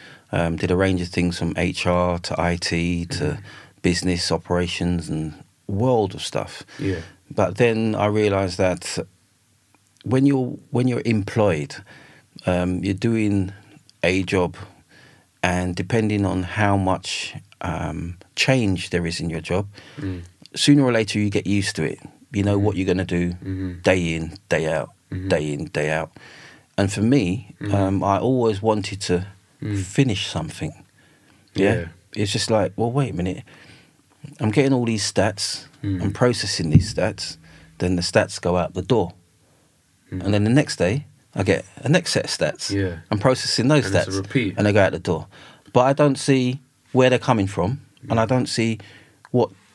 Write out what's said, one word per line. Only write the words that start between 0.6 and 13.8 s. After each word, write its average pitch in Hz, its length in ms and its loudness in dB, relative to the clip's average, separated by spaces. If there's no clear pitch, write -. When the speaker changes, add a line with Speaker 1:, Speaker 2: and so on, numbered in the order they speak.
Speaker 1:
a 90 40 2
range 95 260 2
of 87 60 -4
things 87 320 -2
from 85 160 -2
H 87 320 -2
R 90 320 2
to - 220 -8
I 87 160 0
T 85 480 -2
to 82 180 -6
Speaker 2:
Mm-hmm. 73 180 -2
Speaker 1:
business 87 480 0
operations 87 800 -2
and 78 260 -6
world 107 460 0
of 80 80 -12
stuff. - 420 -8
Speaker 2:
Yeah. 92 200 -2
Speaker 1:
But - 220 0
then 113 400 2
I 101 120 2
realised 98 500 2
that 92 420 -2
when 131 220 2
you're, 131 320 0
when 123 180 2
you're 120 160 -2
employed, 101 720 2
um, 90 380 0
you're 98 100 0
doing 101 600 0